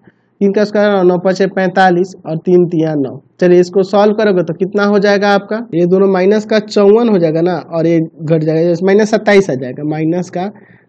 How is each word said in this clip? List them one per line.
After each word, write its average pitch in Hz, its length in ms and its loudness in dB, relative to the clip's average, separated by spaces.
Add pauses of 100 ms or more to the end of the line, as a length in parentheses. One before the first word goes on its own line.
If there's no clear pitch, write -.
(400)
तीन 196 120 2
का 208 120 0
स्क्वायर 208 260 0
और 190 140 0
नौ 180 140 4
पचे 190 280 0
पैंतालीस 185 680 0 (120)
और 160 100 -6
तीन 180 300 2
तिया 160 280 -2
नौ। 139 160 -4 (300)
चलिए 180 200 4
इसको 180 220 0
solve 202 320 2
करोगे 208 280 0
तो 160 120 -6
कितना 202 300 -4
हो 208 140 2
जाएगा 202 360 2
आपका, 202 220 -4 (180)
ये 175 120 0
दोनों 190 220 2
माइनस 202 380 0
का 214 140 0
चौवन 214 480 2
हो 208 100 2
जाएगा 165 220 0
ना, 175 160 -2 (140)
और 165 160 -2
ये 170 140 2
घट 160 440 -2
जाएगा, 160 300 0 (100)
माइनस 208 260 2
सत्ताईस 202 400 2
आ 139 40 -2
जाएगा, 131 320 -8
माइनस 160 440 -4
का 185 200 -8 (380)